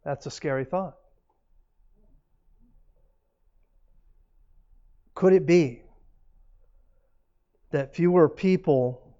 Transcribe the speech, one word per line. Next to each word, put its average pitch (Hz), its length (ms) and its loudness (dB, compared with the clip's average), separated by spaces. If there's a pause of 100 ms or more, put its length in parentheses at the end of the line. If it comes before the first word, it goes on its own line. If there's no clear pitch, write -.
That's 143 220 -10
a 139 60 -12
scary 135 340 -6
thought. 175 320 -8 (4000)
Could 185 180 4
it 175 120 2
be 156 380 0 (1900)
that 139 260 -6
fewer 175 320 4
people 143 920 -2